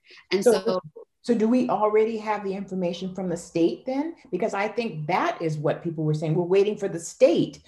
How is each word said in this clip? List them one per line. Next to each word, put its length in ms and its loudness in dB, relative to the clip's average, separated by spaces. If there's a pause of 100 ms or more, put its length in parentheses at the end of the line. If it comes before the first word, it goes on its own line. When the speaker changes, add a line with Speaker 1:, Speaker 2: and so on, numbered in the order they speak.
(320)
Speaker 1:
And 100 2
Speaker 2:
So, 100 6
Speaker 1:
so 280 0 (400)
Speaker 2:
so 140 2
do 120 2
we 220 4
already 480 2
have 260 -4
the 120 -4
information 600 -4
from 140 -6
the 80 -2
state 480 -2
then? 300 -4 (160)
Because 240 -2
I 120 -2
think 420 -6
that 340 0
is 160 -2
what 260 -2
people 200 -4
were 100 2
saying. 200 -2
We're 240 2
waiting 200 2
for 100 -4
the 100 -6
state 680 2